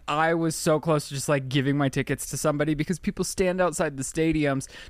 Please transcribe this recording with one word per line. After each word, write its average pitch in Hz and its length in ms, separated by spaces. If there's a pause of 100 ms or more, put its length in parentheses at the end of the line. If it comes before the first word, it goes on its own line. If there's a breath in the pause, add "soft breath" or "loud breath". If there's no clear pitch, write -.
I 160 260
was 165 220
so 156 220
close 151 300
to 143 60
just, 135 140
like, 139 200
giving 139 300
my 139 100
tickets 135 420
to 143 60
somebody 151 380
because 151 240
people 185 260
stand 185 380
outside 160 340
the 135 60
stadiums 151 680 (220 loud breath)